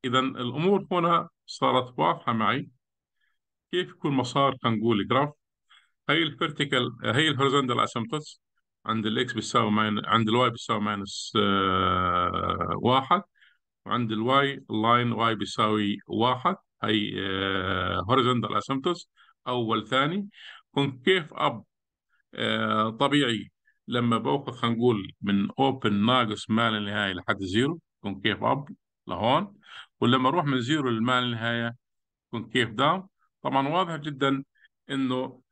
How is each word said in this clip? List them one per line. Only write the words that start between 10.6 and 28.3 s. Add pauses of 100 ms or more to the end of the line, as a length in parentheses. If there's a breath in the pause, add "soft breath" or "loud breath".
ماينس،
آه،
واحد، (640 soft breath)
وعند
الواي
لاين
واي
بيساوي
واحد، (260)
هي،
آه، (100)
هوريزونتال
اسيمبتوتس (380 soft breath)
أول
ثاني. (440 loud breath)
كونكيف
أب، (680)
آه،
طبيعي (380)
لما
باخذ،
خلينا
نقول (100)
من (100)
اوبن (140)
ناقص
ما
لا
نهاية
لحد
زيرو، (220)
كونكيف